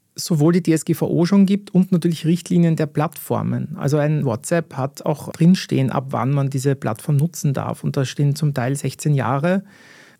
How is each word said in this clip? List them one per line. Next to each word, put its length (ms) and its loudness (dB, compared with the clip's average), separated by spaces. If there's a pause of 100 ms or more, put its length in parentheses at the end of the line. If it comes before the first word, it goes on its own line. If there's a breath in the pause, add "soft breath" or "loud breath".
(140)
sowohl 400 2
die 80 2
D 100 2
S 140 0
G 80 0
V 140 -2
O 180 2
schon 180 6
gibt 300 0
und 180 2
natürlich 320 0
Richtlinien 500 2
der 120 0
Plattformen. 920 -4
Also 220 0
ein 260 0
WhatsApp 500 -2
hat 300 -6
auch 280 -4
drinstehen, 580 2
ab 200 -4
wann 220 -2
man 160 0
diese 260 0
Plattform 420 -2
nutzen 360 0
darf. 320 -6
Und 140 -2
da 80 0
stehen 280 -2
zum 200 -2
Teil 220 -2
sechzehn 380 -2
Jahre. 480 0 (580 loud breath)